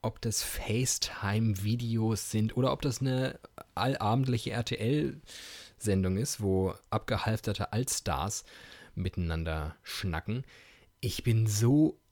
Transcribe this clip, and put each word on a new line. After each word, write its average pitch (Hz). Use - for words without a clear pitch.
ob -
das 113
FaceTime-Videos 110
sind 110
oder 127
ob 135
das 135
eine 131
allabendliche 127
R-T-L-Sendung 110
ist, 127
wo 95
abgehalfterte 110
Altstars 101
miteinander 82
schnacken. 104
Ich -
bin 113
so 120